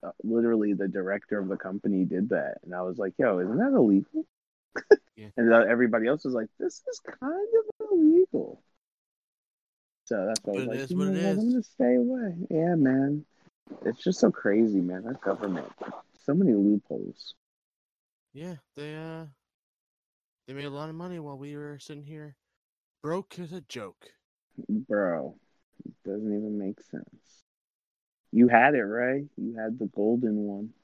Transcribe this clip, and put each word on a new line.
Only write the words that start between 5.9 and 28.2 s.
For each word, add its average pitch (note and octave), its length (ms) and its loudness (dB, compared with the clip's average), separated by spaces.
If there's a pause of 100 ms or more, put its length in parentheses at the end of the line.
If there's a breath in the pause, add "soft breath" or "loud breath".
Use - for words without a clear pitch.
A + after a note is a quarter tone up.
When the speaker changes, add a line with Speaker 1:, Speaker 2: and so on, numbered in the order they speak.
Speaker 1:
else D3+ 180 -2
was B2+ 100 -4
like, A2+ 140 -4 (100)
"This - 280 -6
is B4 120 -10
kind E4+ 480 -8 (100)
of G#4+ 320 -4
illegal." E4+ 720 4 (1400)
So G2+ 240 -4
that's A2 160 -4
why G2+ 100 -4
I - 40 -2
was - 100 -4
Speaker 2:
But - 80 -4
it - 20 -4
Speaker 1:
like, - 60 -4
Speaker 2:
is C3 80 -8
Speaker 1:
"You F3+ 60 -2
Speaker 2:
what F#3+ 100 0
it F#3+ 60 0
Speaker 1:
know F3 100 0
what? - 80 0
I'm F#3+ 80 0
Speaker 2:
is. A#3+ 140 0
Speaker 1:
gonna A#3+ 100 0
stay B3 320 2
away." A#3+ 400 -2 (160)
Yeah, E3+ 240 2
man. C#3 500 2 (580)
It's - 200 -4
just - 160 0
so - 120 6
crazy, G#2 500 2
man. F2+ 240 -4
That - 160 -8
government. F#2+ 500 -4 (540)
So C#3+ 100 0
many F3 180 4
loopholes. G2+ 800 0 (1000)
Speaker 2:
Yeah, E3 220 -12 (200)
they, D3+ 200 -12
uh, D#3+ 300 -12 (1200)
they C3 60 -14
made C#3 120 -10
a C#3+ 40 -8
lot C#3+ 200 -8
of D#3+ 60 -12
money F3 220 -10
while D3 220 -12
we C#3+ 160 -12
were D3 240 -12
sitting D3 240 -16
here D3+ 320 -16 (680)
broke F3 380 -6
as E3+ 140 -10
a F#3 80 -10
joke. G#2+ 500 -14 (580)
Speaker 1:
Bro, G2 680 -2 (500)
it - 80 -16 (140)
doesn't G#2 300 -4
even G#2+ 220 -4
make G2 200 -6 (120)
sense. - 500 -16 (880)